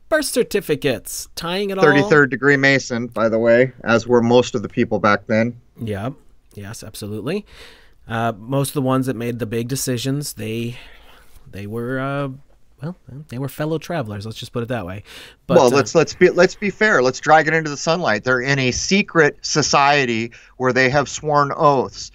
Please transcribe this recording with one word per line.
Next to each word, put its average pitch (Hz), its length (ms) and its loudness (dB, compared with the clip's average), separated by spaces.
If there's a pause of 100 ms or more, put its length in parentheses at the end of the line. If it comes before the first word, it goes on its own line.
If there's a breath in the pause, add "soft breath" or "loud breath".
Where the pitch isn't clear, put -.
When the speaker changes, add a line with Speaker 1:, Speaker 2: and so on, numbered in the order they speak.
Speaker 1:
birth 311 160 0
certificates, - 1080 -2
tying 190 340 -6
it 190 80 -6
all 180 60 2
Speaker 2:
Thirty-third 143 480 4
degree 135 260 2
Mason, 131 500 2
by 113 220 0
the 113 100 0
way, 120 320 4 (120)
as 117 240 2
were 120 140 4
most 120 340 4
of 104 80 -4
the 98 60 -8
people 110 300 -2
back 104 280 0
then. 117 320 -2 (200)
Speaker 1:
Yeah. 107 300 -6 (460)
Yes, 101 280 -14
absolutely. 110 640 -8 (600 loud breath)
Uh, 117 300 -4
most 135 320 -4
of - 40 -16
the 147 80 -2
ones 131 240 0
that 131 100 -4
made 120 240 -6
the 120 60 -6
big 117 220 -4
decisions, 135 680 -4
they, 117 440 -8 (720 loud breath)
they 101 180 -14
were, 120 320 -6
uh, 139 300 -6 (520)
well, 170 160 -10 (300)
they 117 100 -12
were 139 100 -6
fellow 156 300 -4
travelers. 107 480 -8
Let's 110 140 -12
just - 140 -16
put 120 100 -4
it 113 60 -10
that 110 180 -6
way. 98 160 -12 (420 loud breath)
But, - 120 4
Speaker 2:
Well, 135 100 8
Speaker 1:
uh, - 20 6
Speaker 2:
let's, 135 240 2
let's 160 220 2
be, 180 160 6
let's 180 240 4
be 202 160 -4
fair. 208 320 2
Let's 123 160 0
drag 151 280 4
it 156 60 0
into 160 160 0
the 139 80 -8
sunlight. 160 460 0
They're 127 180 0
in 139 160 0
a 127 140 0
secret 165 760 2
society 139 840 2 (260 loud breath)
where 127 160 0
they 127 160 4
have 139 180 0
sworn 147 480 0
oaths. 139 600 0